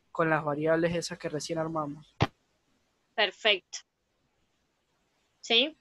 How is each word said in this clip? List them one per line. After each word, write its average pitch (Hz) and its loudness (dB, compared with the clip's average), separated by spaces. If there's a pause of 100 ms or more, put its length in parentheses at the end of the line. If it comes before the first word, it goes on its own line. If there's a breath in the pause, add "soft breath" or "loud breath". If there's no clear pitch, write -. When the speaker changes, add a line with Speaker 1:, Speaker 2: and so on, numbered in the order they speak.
(120)
Speaker 1:
con 165 0
las 156 2
variables 160 2
esas 170 -6
que 165 -8
recién 151 -6
armamos. 156 -6 (1000)
Speaker 2:
Perfecto. 202 0 (1600)
¿Sí? 247 2